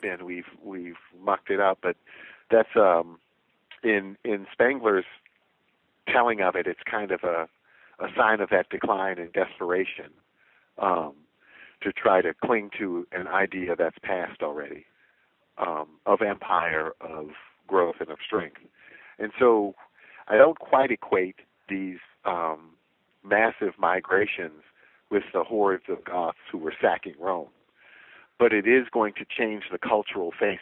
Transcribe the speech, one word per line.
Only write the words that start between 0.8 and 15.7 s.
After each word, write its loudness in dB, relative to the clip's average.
mucked 0
it 2
up, 2
but -2
that's, 4
um, 4
in, 0
in -4
Spengler's 2
telling 2
of 2
it, -2
it's -6
kind -4
of -6
a, -2
a -6
sign 4
of -2
that 2
decline -2
and -12
desperation, -4
um, 0
to -4
try 4
to -2
cling -2
to -6
an -8
idea -2
that's -2
passed -6
already, -10
um, -4